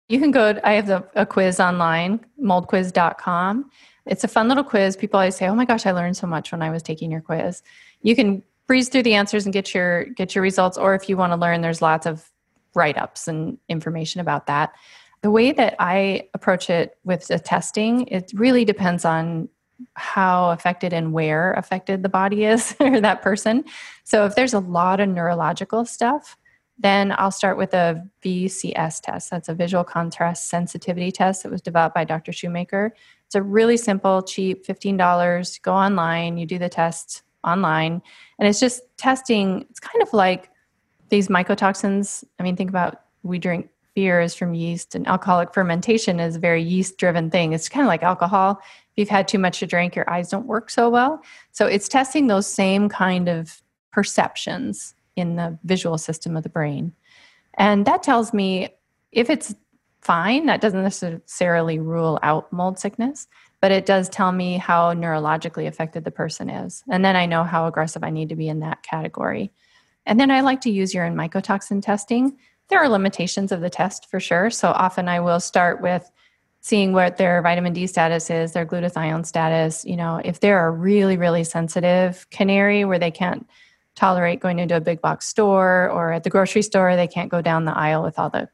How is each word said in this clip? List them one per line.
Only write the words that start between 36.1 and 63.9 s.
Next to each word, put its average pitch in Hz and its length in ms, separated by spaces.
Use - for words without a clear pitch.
you 170 80
do 180 120
the 175 100
test - 540
online. 165 600
And 208 80
it's 208 140
just 247 220
testing. 220 720
It's - 100
kind - 220
of 381 100
like 185 380
these 202 200
mycotoxins. 196 920
I - 40
mean, 180 120
think 185 140
about, 185 320
we 180 160
drink 175 320
beer 185 260
is 170 140
from 175 200
yeast, 170 400
and - 140
alcoholic 180 460
fermentation 185 640
is 170 160
a - 20
very 170 240
yeast-driven 175 680
thing. 165 240
It's 160 140
kinda 269 200
like 165 140
alcohol, 190 580
you've 208 80
had 196 180
too 202 140
much 180 180
to 190 80
drink, 175 300
your 175 120
eyes 175 200
don't 202 180
work 220 240
so 233 180
well. 254 320
So - 160
it's 202 220
testing 269 400
those 202 180
same 196 420
kind 185 400
of 165 320
perceptions - 1040
in 170 200
the 170 280
visual 170 340
system 160 380
of 160 80
the - 40
brain. 151 440
And 202 320
that 349 160
tells 233 300
me 190 360
if 240 160
it's 262 260
fine, 202 460
that 214 140
doesn't 190 220
necessarily 170 960
rule 160 440
out 151 300
mold 180 260
sickness, 233 480
but 196 100
it 190 140
does 190 240